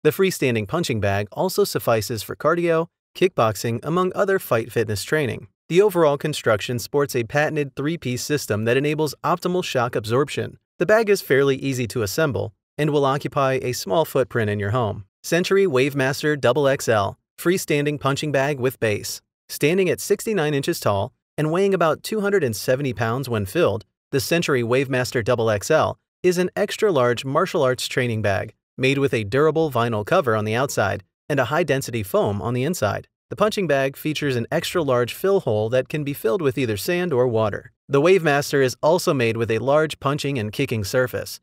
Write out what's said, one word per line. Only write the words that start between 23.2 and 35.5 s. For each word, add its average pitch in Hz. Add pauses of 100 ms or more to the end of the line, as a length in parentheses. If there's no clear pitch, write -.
when 107
filled, 113 (280)
the 139
Century 165
Wavemaster 127
double 113
X 104
L 120 (240)
is 180
an 180
extra-large 147
martial 156
arts 127
training 120
bag 104 (240)
made 135
with 139
a 113
durable 147
vinyl 117
cover 147
on 107
the 107
outside 110 (280)
and 143
a 127
high-density 135
foam 107
on 120
the 123
inside. 104 (220)
The -
punching 208
bag 135
features 147
an 117
extra-large 139
fill 196
hole 110